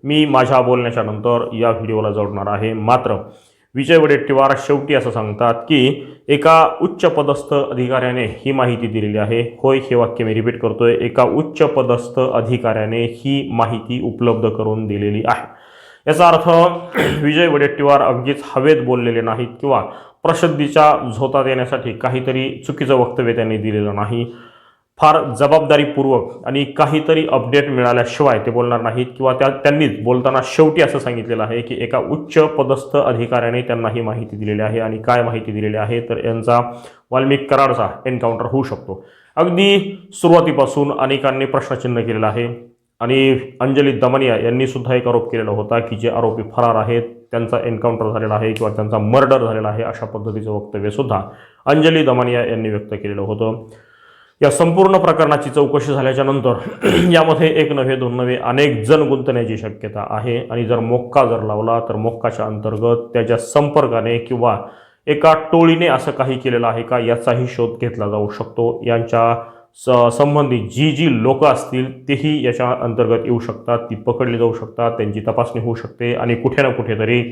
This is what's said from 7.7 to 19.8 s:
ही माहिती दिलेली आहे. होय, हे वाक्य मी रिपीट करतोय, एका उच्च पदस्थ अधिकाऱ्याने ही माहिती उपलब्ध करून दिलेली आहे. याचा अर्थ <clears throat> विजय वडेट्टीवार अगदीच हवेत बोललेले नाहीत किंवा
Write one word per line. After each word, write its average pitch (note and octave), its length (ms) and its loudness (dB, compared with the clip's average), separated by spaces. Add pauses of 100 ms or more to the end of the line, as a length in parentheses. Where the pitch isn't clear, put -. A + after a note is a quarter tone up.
ही C#3 160 -4
माहिती A#2+ 360 0
दिलेली G#2 300 -4
आहे. A2+ 220 0 (180)
होय, C3+ 220 2
हे C3 140 -4
वाक्य A#2 300 0
मी A2 100 -2
रिपीट A2+ 260 -2
करतोय, A#2 360 2
एका A#2+ 280 2
उच्च D3+ 460 0
पदस्थ B2 500 0
अधिकाऱ्याने A2+ 840 0 (100)
ही C#3 380 -4
माहिती A2+ 520 -2
उपलब्ध A2+ 440 0
करून A2 380 -4
दिलेली G#2 400 -2
आहे. - 200 -4 (600)
याचा D#3+ 220 4
अर्थ E3 200 2 (480)
<clears throat> C#3+ 260 -2
विजय D3+ 240 2
वडेट्टीवार C#3+ 540 2
अगदीच B2+ 460 -2
हवेत C3+ 380 2
बोललेले A#2 360 0
नाहीत A2+ 280 -4 (120)
किंवा C3 200 0 (420)